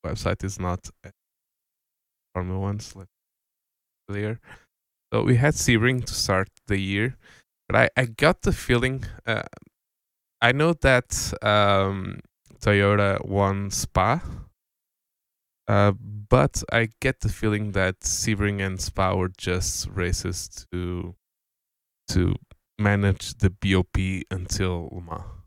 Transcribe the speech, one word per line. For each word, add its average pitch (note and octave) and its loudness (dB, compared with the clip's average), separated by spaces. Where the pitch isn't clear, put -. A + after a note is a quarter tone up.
website - -4
is F#2+ -8
not F2+ -6
Formula F#2 -4
One's, G2+ -6
like, F#2+ -18
clear. G#2 -4
So A2+ 2
we B2 6
had C#3+ 4
Sebring B2 2
to - -8
start F#2+ 0
the G2+ 0
year, G2 -2
but - 0
I, B2 2
I - 0
got C#3+ 0
the G3 0
feeling, C3 -2
uh, A2+ -2
I A#2+ 4
know D3+ 2
that, - 2
um, G2 2
Toyota G2+ 4
won G2 0
Spa, G#2+ 0
uh, G2+ 6
but G#2 0
I A2+ 2
get C3 -2
the - -2
feeling G#2 -2
that F#2 0
Sebring G2+ -2
and F#2+ -4
Spa F#2 0
were F#2 -2
just - -4
races F#2 -6
to, F2+ -6
to F#2 2
manage G2+ 2
the F#2+ 4
B F#2+ 0
O F#2 4
P F#2+ -2
until F2+ -4
Le - -10
Mans. E2 -10